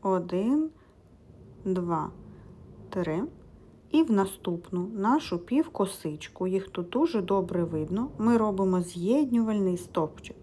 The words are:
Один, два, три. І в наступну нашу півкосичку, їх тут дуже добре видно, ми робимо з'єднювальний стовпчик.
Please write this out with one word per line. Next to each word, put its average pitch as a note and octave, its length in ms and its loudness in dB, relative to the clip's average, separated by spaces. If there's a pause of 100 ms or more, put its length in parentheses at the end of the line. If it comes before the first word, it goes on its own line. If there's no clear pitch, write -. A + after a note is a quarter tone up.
Один, G3 680 2 (920)
два, E3+ 460 -2 (800)
три. E3+ 320 -2 (680)
І D#4 120 6
в C4+ 80 2
наступну F#3 840 0
нашу G#3+ 440 0
півкосичку, F#3+ 1080 -2
їх F#3+ 220 -2
тут F3 200 -6
дуже C4 340 2
добре F3+ 420 0
видно, E3 440 -2 (100)
ми A#3 180 4
робимо F#3+ 440 2
з'єднювальний G#3 960 2
стовпчик. - 680 -6